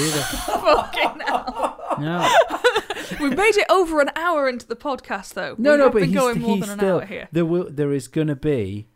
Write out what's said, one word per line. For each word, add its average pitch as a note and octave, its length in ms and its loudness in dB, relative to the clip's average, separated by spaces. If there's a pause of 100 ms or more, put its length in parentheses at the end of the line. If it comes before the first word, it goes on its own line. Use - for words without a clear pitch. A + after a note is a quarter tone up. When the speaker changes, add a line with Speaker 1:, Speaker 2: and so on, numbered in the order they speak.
Speaker 1:
either. D3+ 140 -2
Speaker 2:
<laughs> - 20 -4
Fucking - 1040 -2
hell. - 720 -4
Speaker 1:
No. E4+ 300 -2 (480)
Speaker 2:
<laughs> - 440 -6
We've C#4 160 0
made G4+ 200 4
it G4+ 140 2
over D#4+ 300 4
an C#4+ 140 2
hour D#4 340 0
into B3 180 -6
the A#3 100 -8
podcast, A#3 580 -8
though. E3+ 240 -6
Speaker 1:
No, C#4+ 140 4
Speaker 2:
We D4 60 6
Speaker 1:
no, C#4 60 6
Speaker 2:
have B3 100 6
Speaker 1:
but A3 60 4
Speaker 2:
been E3+ 100 2
Speaker 1:
he's, G3+ 80 2
Speaker 2:
going A#3+ 220 2
more A3 160 0
Speaker 1:
he's G3 40 0
Speaker 2:
than G3+ 140 -4
an G3+ 40 -10
Speaker 1:
still, F#3+ 220 2
Speaker 2:
hour F#3+ 60 -12
here. - 260 -12
Speaker 1:
there E3+ 140 2
will, F3 240 -2
there C#3+ 220 -2
is C3+ 140 -2
gonna D#3 300 -2
be A2 600 -2